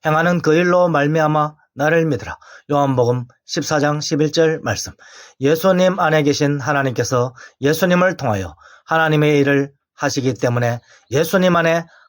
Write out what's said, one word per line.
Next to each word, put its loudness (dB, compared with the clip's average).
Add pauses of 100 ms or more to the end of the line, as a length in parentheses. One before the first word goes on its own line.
행하는 0
그 2
일로 2
말미암아 0 (200)
나를 0
믿으라." -6 (340)
요한복음 0 (200)
십사 -2
장 0
십일 -2
절 0
말씀. -6 (480)
예수님 2
안에 2
계신 0
하나님께서 -2 (240)
예수님을 0
통하여 -6 (300)
하나님의 2
일을 0 (200)
하시기 -2
때문에 -2 (320)
예수님 2
안에 0 (240)